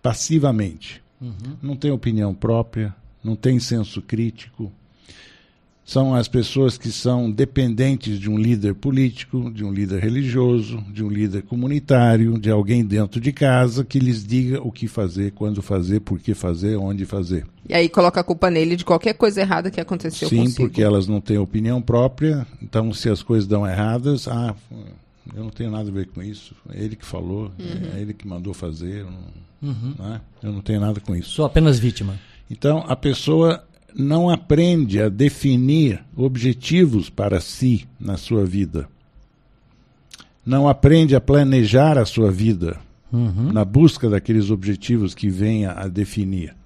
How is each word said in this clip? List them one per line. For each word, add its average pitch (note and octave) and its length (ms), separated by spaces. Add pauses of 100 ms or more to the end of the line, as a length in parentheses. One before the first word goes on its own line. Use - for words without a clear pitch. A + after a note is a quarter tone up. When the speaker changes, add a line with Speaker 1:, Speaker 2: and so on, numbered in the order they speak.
Speaker 1:
passivamente. A2+ 1000 (180)
Speaker 2:
Uhum. B2 120 (300)
Speaker 1:
Não C#3 140
tem D3 140
opinião G#2+ 440
própria, A2+ 600 (280)
não A2 140
tem B2+ 240
senso A2 400
crítico. A2 720 (1120)
São C3+ 300
as A#2+ 140
pessoas B2+ 500
que A#2 120
são B2 400
dependentes B2 880
de G2+ 120
um G#2+ 80
líder A2 360
político, C3 760
de G#2+ 120
um G2 80
líder G2 280
religioso, A#2+ 760 (120)
de G#2+ 140
um G#2 60
líder G2+ 320
comunitário, A#2+ 960
de G#2+ 120
alguém G#2+ 340
dentro G#2 360
de C#3 120
casa B2+ 520
que C3+ 140
lhes A#2+ 260
diga B2+ 380
o A#2+ 100
que - 160
fazer, G2 440
quando G#2 280
fazer, F#2+ 400
por G2 200
que G#2 140
fazer, F#2+ 420
onde G2 280
fazer. F2+ 400 (240)
Speaker 3:
E - 60
aí E3+ 140
coloca F3 320
a F3 40
culpa F3+ 240
nele E3+ 280
de F3 80
qualquer F#3 300
coisa G3+ 260
errada F#3 300
que F#3 100
aconteceu E3 480
Speaker 1:
Sim, A#2 160
Speaker 3:
consigo. B2 120 (120)
Speaker 1:
porque A2 140
elas G2+ 240
não G#2 140
têm G#2 160
opinião A2 460
própria, C3 640 (160)
então A2 320
se - 160
as G2 120
coisas A2 240
dão G#2 200
erradas, A#2 640
"Ah, A#2 260 (800)
eu G#2+ 80
não A2 80
tenho A2+ 200
nada G#2+ 200
a - 20
ver F#2+ 140
com - 160
isso, G#2 320 (160)
é G2 120
ele G#2+ 120
que - 100
falou, F#2+ 540
Speaker 3:
Uhum. F#2 380
Speaker 1:
é G2 40
ele G#2 140
que G#2+ 120
mandou F2+ 280
fazer, F2 460
eu F#2 100
não", F2+ 600
Speaker 2:
Uhum. B2 280
Speaker 1:
né? A2 220 (240)
"Eu G#2 80
não G2+ 80
tenho G#2 200
nada G#2 200
com - 140
isso." E2+ 160
Speaker 2:
Sou D3+ 140
apenas D3 360
vítima. G2+ 380 (300)
Speaker 1:
Então, D3+ 380
a C3 80
pessoa D#3+ 720 (300)
não D#3+ 360
aprende D#3 720
a G#2+ 80
definir C3+ 920 (140)
objetivos B2+ 920
para G2 320
si B2 440 (140)
na G2 160
sua G#2+ 260
vida. F2 460 (1600)
Não C3+ 200
aprende C#3+ 480
a B2 60
planejar C3+ 800
a A2 80
sua A2 260
vida F#2 480 (320)
Speaker 2:
Uhum. A#2+ 400
Speaker 1:
na G#2 140
busca B2 420
daqueles G#2 420
objetivos G2+ 640
que G#2 140
venha G2+ 440
a F#2 160
definir. F#2+ 760